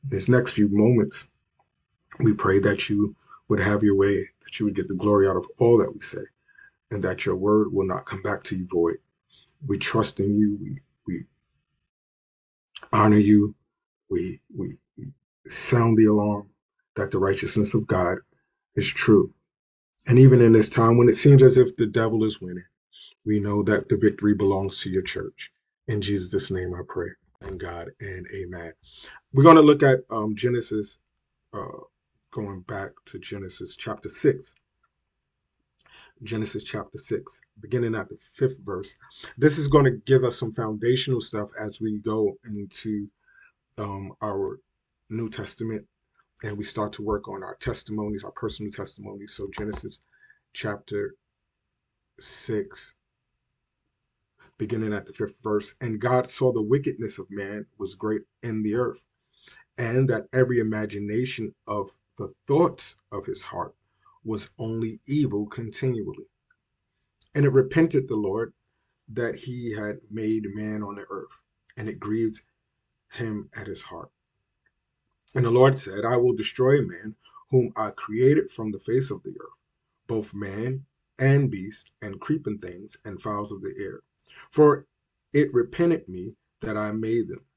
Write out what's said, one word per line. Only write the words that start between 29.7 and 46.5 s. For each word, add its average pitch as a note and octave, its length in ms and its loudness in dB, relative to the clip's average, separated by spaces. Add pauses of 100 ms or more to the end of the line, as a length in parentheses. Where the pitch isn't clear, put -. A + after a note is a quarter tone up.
at, C3 180 4 (100)
um, G#2+ 240 -4
Genesis, A2+ 640 -4 (560)
uh, - 260 -12 (500)
going G2 320 -10
back G2 280 -10 (160)
to - 120 -16
Genesis - 580 -12
chapter - 320 -10
six. - 460 0 (1700)
Genesis G#2+ 400 -6
chapter - 360 -12
six, - 420 -8 (200)
beginning A2+ 360 -4
at - 120 -8
the - 120 -18
fifth - 380 -4
verse. F#2+ 360 -10 (440)
This C#3+ 200 4
is D3 80 -2
gonna C3+ 240 6
give B2 340 2
us A#2 120 0
some A2 160 -6
foundational A#2 680 -2
stuff G#2 300 -6 (100)
as G#2+ 200 -8
we G#2+ 180 -4
go G#2+ 460 -2
into, G#2 640 -8 (720)
um, G2 440 -10
our G2 380 -6 (500)
New A2 180 -6
Testament G#2+ 580 -10 (580)
and G#2 120 -10